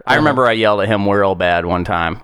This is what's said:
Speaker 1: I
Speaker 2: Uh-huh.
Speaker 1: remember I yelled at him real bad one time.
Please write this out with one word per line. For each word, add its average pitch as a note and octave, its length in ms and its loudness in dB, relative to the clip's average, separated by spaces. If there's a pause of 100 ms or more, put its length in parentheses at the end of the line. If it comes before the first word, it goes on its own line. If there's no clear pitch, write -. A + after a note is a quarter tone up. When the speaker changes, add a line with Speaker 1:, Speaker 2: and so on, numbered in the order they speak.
Speaker 1:
I B2+ 60 0
Speaker 2:
Uh-huh. D3 80 2
Speaker 1:
remember C3 260 2
I A2+ 60 2
yelled G#2+ 280 2
at G2 80 0
him G2+ 200 0
real G2+ 260 2
bad F2 320 0
one F2 180 -2
time. E2+ 400 -4